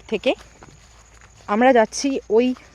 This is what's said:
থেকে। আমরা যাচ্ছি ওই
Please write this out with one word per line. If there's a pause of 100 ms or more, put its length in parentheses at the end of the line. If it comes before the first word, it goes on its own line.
থেকে। (1120)
আমরা
যাচ্ছি (100)
ওই (200)